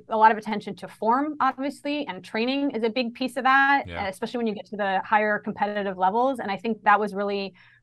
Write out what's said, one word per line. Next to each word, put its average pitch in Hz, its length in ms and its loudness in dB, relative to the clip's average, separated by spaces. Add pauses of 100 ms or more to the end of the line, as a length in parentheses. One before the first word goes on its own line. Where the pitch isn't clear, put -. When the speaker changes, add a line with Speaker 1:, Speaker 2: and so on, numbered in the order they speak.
Speaker 1:
a 226 80 -4
lot 220 160 6
of 220 60 2
attention 208 400 -6
to 190 100 -12
form, 269 540 0
obviously, 277 680 -2
and 180 160 -10
training 269 480 0
is 226 120 -2
a 233 60 0
big 233 260 -2
piece 254 200 -4
of 277 80 -4
that, 269 420 4
Speaker 2:
Yeah. 175 220 -6
Speaker 1:
especially 220 300 -8
when 233 100 -2
you 208 80 -2
get 196 120 -12
to 202 100 -10
the 190 260 0
higher 214 360 2
competitive 208 580 -4
levels. 226 420 2
And 214 100 -6
I 196 60 -2
think 214 280 -4
that 208 140 6
was 202 160 -2
really 202 400 -4 (300)